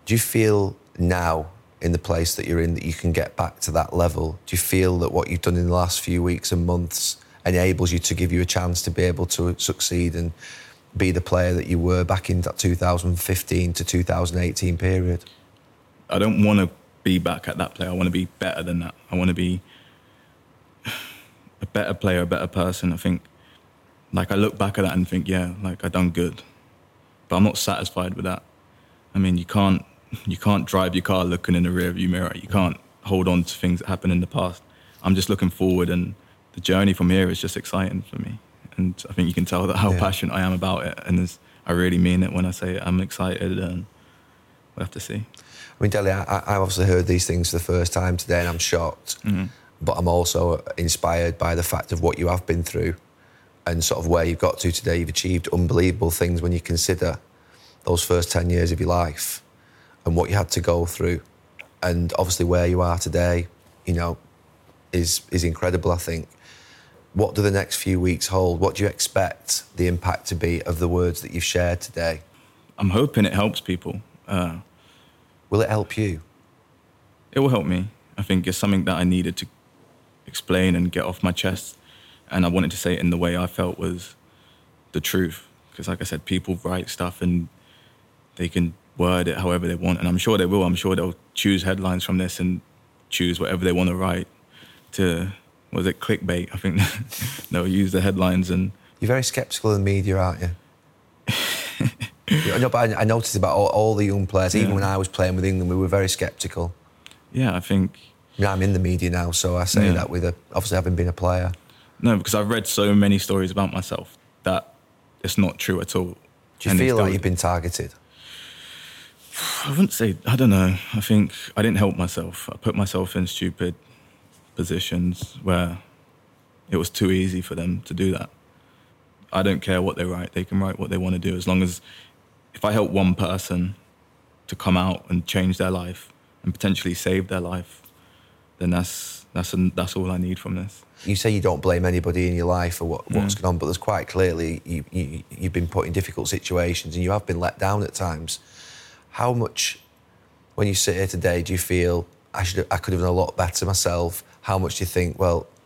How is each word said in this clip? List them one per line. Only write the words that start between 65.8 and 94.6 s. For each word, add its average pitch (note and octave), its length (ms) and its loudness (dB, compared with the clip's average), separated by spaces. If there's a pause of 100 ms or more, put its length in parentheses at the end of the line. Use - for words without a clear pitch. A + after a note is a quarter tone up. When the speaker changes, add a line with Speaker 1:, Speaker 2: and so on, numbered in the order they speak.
Speaker 1:
I E2+ 60 0
think. E2 320 -6 (840)
What G2+ 220 0
do G#2+ 60 2
the G2+ 100 4
next G2 240 -2
few F#2 240 0
weeks F2+ 280 0
hold? F#2 340 2
What G2 140 2
do G2 80 -2
you G2+ 60 2
expect - 720 -2 (120)
the F2+ 120 2
impact F2 400 -2
to F#2+ 80 -4
be E2+ 280 -2
of E2 160 -4
the F2 80 2
words F2 340 0
that - 100 -12
you've E2+ 120 -4
shared F2 380 0
today? E2 400 -6 (580)
Speaker 2:
I'm G2 120 2
hoping A2+ 340 2
it - 80 0
helps G2+ 260 0
people. F#2 420 -6 (240)
Uh, F2+ 340 -4 (880)
Speaker 1:
Will G#2 120 4
it G#2 80 0
help G#2+ 280 0
you? F#2 240 -2 (1120)
Speaker 2:
It C#3 60 -10
will C#3 100 0
help G#2 160 0
me. F2+ 240 -2 (280)
I G2 60 -6
think F#2 240 0
it's F#2 100 -2
something G2 280 0
that F#2 100 0
I F2 80 0
needed F2+ 340 0
to - 80 -8 (800)
explain F#2 480 2
and F2 160 2
get - 140 -2
off - 160 -6
my F2+ 100 2
chest. - 460 -4 (540)
And F2+ 140 2
I E2+ 40 2
wanted F2 220 2
to F#2 60 -8
say F2+ 180 -2
it - 40 -4
in F2 120 2
the F2 60 0
way F2 200 0
I F2+ 100 -2
felt F2+ 300 -4
was F2+ 380 -6 (760)
the E2+ 80 -4
truth. F2 440 -2 (300)
'Cause - 140 -10
like F2+ 140 -4
I - 20 -4
said, D#2 220 -6
people F#2 380 -2
write F#2 260 -4
stuff F2+ 320 -6
and F2 260 0 (920)
they F2 120 -4
can E2+ 240 0 (240)
word F2 300 2
it E2 100 -2
however F2 300 0
they F2 80 -2
want. F2+ 240 0
And F2 80 0
I'm F2+ 100 2
sure G#2+ 200 2
they F2+ 100 2
will. F#2+ 160 4
I'm F2 120 2
sure F#2 200 0
they'll F2 200 -2 (200)
choose G2 280 2
headlines F#2 400 0
from F#2+ 140 0
this F#2 220 -2
and F2+ 220 -2 (480)
choose F2 300 0
whatever F2+ 240 -2
they F2+ 80 4
wanna F2+ 240 2
write F#2 320 -2 (640)